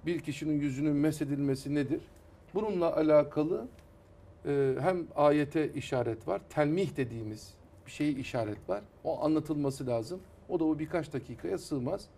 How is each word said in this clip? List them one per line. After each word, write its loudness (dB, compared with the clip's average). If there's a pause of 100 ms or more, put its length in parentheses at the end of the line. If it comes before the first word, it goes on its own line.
Bir -2
kişinin -2
yüzünün 0
mesedilmesi 0
nedir? 0 (520)
Bununla 0
alakalı, 4 (760)
e, 2
hem 0
ayete 4
işaret -2
var, 0
telmih 2
dediğimiz -6 (320)
bir -18
şeye 0
işaret -4
var. -2 (220)
O -2
anlatılması 0
lazım. -2 (300)
O 0
da 2
o 2
birkaç -4
dakikaya -4
sığmaz. -4 (100)